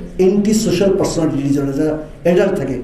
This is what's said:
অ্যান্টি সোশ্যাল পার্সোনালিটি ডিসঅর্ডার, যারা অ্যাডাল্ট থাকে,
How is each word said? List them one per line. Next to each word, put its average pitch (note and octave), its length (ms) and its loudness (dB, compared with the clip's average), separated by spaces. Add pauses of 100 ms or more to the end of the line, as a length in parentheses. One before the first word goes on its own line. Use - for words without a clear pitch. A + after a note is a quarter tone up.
(180)
অ্যান্টি G3+ 360 2
সোশ্যাল G3 440 2
পার্সোনালিটি C#3 460 -2
ডিসঅর্ডার, C#3 300 0
যারা D#3 240 -2 (260)
অ্যাডাল্ট F#3 320 2
থাকে, C3+ 280 -4